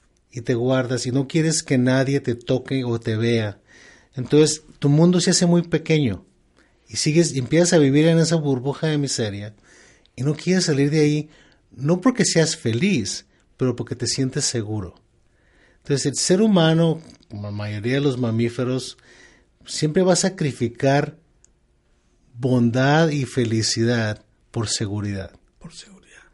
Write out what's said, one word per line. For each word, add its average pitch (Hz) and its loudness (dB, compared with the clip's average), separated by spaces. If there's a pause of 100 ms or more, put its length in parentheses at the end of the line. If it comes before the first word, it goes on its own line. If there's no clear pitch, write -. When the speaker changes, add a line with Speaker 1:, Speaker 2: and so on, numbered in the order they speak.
(300)
Speaker 1:
y 123 -14
te 127 -2
guardas 127 -2
y 123 -4
no 135 -2
quieres 160 -2
que 135 -2
nadie 131 0
te 123 -2
toque 131 -4
o 117 -4
te 110 -4
vea. 113 -2 (560)
Entonces, 147 2 (160)
tu 143 0
mundo 170 4
se 190 0
hace 180 2
muy 170 4
pequeño 156 -2 (640)
y - -14
sigues, 165 2
empiezas 156 2
a 170 6
vivir 143 4
en 165 4
esa 165 2
burbuja 139 -2
de 151 0
miseria 104 -6 (600)
y 123 -10
no 147 0
quieres 180 0
salir 143 2
de 156 2
ahí, 151 2 (460)
no 160 0
porque 254 2
seas 160 2
feliz, 120 -2 (320)
pero 127 0
porque 117 -8
te 117 -6
sientes 131 -4
seguro. 104 -6 (880)
Entonces, 143 -2
el 135 -4
ser 185 2
humano, 165 2 (300)
como 104 -12
la 104 -10
mayoría 104 -6
de 139 0
los 131 0
mamíferos, 120 -4 (680)
siempre 156 0
va 180 4
a - 2
sacrificar 143 -2 (1200)
bondad 127 2
y 143 -2
felicidad 113 -2 (280)
por 110 -4
seguridad. 101 -6 (280)
Speaker 2:
Por - -20
seguridad. - -20 (120)